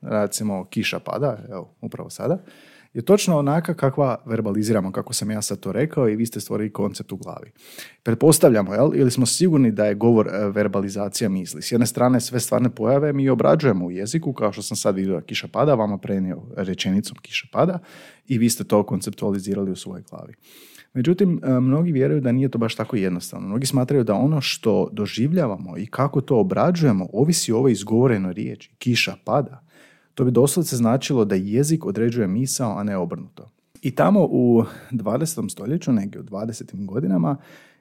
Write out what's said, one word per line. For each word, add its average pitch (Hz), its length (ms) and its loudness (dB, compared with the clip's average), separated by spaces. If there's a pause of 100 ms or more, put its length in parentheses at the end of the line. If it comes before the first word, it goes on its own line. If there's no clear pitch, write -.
recimo 104 640 -4
kiša 95 340 -4
pada, 110 520 -4
evo, 92 300 -14
upravo 87 300 -12
sada, 139 320 -4 (520)
je 117 80 -8
točno 185 360 4
onaka 156 360 0
kakva 135 520 0
verbaliziramo, 107 640 0
kako 98 200 -6
sam 107 180 -4
ja 107 120 -4
sad 98 180 -6
to 95 120 -6
rekao 131 360 0
i 107 80 0
vi 117 100 -2
ste 113 140 -8
stvorili 104 320 -6
koncept 98 400 -6
u 98 40 -10
glavi. 92 340 -14 (520)
Pretpostavljamo, 113 720 6
jel, 127 200 4
ili 135 160 4
smo 123 160 0
sigurni 151 460 4
da 104 120 0
je 104 100 2
govor, 110 340 4
e, 101 200 -2
verbalizacija 101 800 -2
misli. 92 340 -6
S - 100 -8
jedne 120 140 2
strane 123 340 2
sve 123 200 -4
stvarne 117 300 0
pojave 139 420 0
mi 139 160 0
obrađujemo 131 580 2
u 87 40 -6
jeziku, 104 420 -4
kao 107 200 -2
što 104 100 -10
sam 104 140 -8
sad 104 180 0
vidio 95 200 -2
da 82 60 -4
kiša - 280 -10
pada, 143 260 2
vama 104 240 -2
prenio 95 440 -4 (140)
rečenicom 95 640 -2
kiša - 300 -10
pada 170 260 0 (500)
i 127 100 0
vi 117 120 4
ste 107 140 -6
to 104 180 2
konceptualizirali 98 880 -4
u 90 60 -6
svojoj 92 340 -14
glavi. - 240 -18 (600)
Međutim, 175 480 2
e, 127 180 2
mnogi 147 320 2
vjeruju 139 280 2
da 127 120 0
nije 131 160 2
to 120 100 -4
baš 113 160 0
tako 110 220 -4
jednostavno. 95 520 -4
Mnogi 120 180 -2
smatraju 131 380 2
da 110 100 0
ono 139 260 2
što 98 520 0
doživljavamo 107 840 -2
i 98 80 -8
kako 139 340 -2
to 127 180 2
obrađujemo 104 760 2
ovisi 135 400 2
o 107 60 2
ovoj 131 140 4
izgovorenoj 101 600 2
riječi, 113 460 -10
kiša 117 460 -2
pada. 127 380 -2 (520)
To 135 100 0
bi 127 60 4
doslovce 139 460 4
značilo 117 480 2
da 101 100 -2
jezik 120 520 0
određuje 113 400 0
misao, 113 520 -2
a 104 40 -6
ne 104 140 -4
obrnuto. 85 540 -8 (320)
I 139 80 -2
tamo 175 400 4
u 120 340 4 (260)
dvadesetom 113 580 -4
stoljeću, 135 440 -4
negdje 101 280 -2
u - 20 -14
dvadesetim 101 640 -10
godinama, 147 500 0 (440)